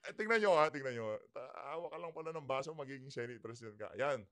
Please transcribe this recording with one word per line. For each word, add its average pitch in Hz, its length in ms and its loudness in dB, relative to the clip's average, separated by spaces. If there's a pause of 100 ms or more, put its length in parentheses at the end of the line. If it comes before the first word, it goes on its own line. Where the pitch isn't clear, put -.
Eh, - 80 -8
tingnan 214 240 4
nyo 208 160 8
ha, 156 160 10
tingnan 135 240 -2
nyo. 110 240 -2 (160)
Ta-, 131 400 -8
hawakan 160 240 -6
lang 165 160 -8
pala 160 160 -8
ng 156 160 -8
baso, 135 320 -2
magiging 135 320 -10
Senate 120 320 -6
President 113 320 -10
ka. 104 240 -8
Yan. 131 240 0 (100)